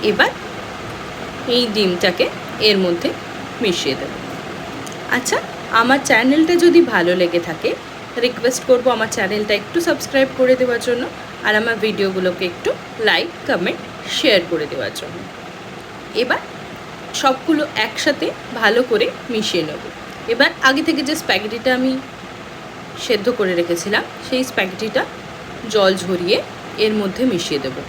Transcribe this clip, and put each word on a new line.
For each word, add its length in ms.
এবার 200
এই 100
ডিমটাকে 520
এর 160
মধ্যে 240
মিশিয়ে 380
দেব। 120
আচ্ছা, 220
আমার 280
চ্যানেলটা 460
যদি 160
ভালো 200
লেগে 260
থাকে, 220
রিকোয়েস্ট 440
করব 160
আমার 200
চ্যানেলটা 440
একটু 180
সাবস্ক্রাইব 400
করে 200
দেওয়ার 280
জন্য, 140
আর 140
আমার 240
ভিডিওগুলোকে 680
একটু 180
লাইক, 220
কমেন্ট, 320
শেয়ার 240
করে 220
দেওয়ার 280
জন্য। 160
এবার 180
সবগুলো 420
একসাথে 400
ভালো 200
করে 160
মিশিয়ে 360
নেব। 140
এবার 180
আগে 200
থেকে 200
যে 140
স্প্যাগেটিটা 560
আমি 140
সেদ্ধ 220
করে 220
রেখেছিলাম, 420
সেই 240
স্প্যাগেটিটা 520
জল 180
ঝরিয়ে 360
এর 160
মধ্যে 220
মিশিয়ে 320
দেব। 120